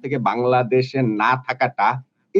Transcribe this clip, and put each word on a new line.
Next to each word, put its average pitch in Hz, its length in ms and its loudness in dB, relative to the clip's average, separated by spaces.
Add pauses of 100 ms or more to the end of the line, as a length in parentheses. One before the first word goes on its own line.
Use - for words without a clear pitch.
থেকে 139 140 -4
বাংলাদেশে 123 840 0
না 117 460 0
থাকাটা - 680 -2 (240)